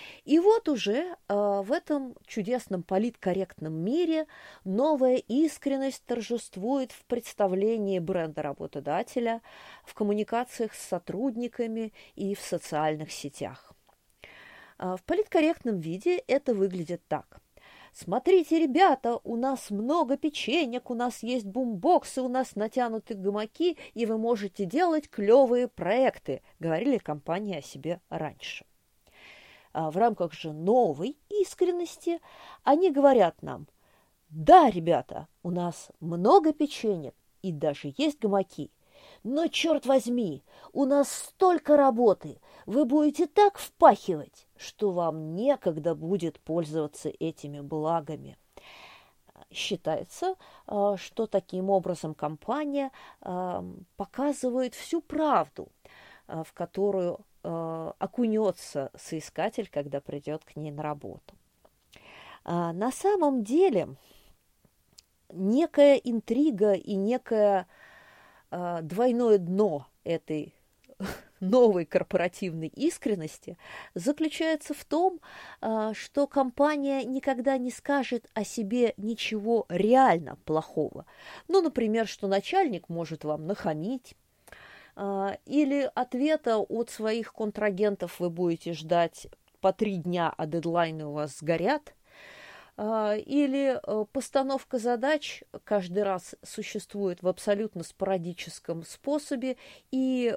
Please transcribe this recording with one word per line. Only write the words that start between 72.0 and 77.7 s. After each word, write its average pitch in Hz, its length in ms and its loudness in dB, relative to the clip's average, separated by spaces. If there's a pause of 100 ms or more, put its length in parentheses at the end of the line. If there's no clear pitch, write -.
искренности 202 880 -4 (380)
заключается 302 800 -2
в - 100 -12
том, 339 360 0 (420)
а, 220 320 -2
что - 320 -2
компания 277 800 0
никогда 262 520 -2
не 254 140 -4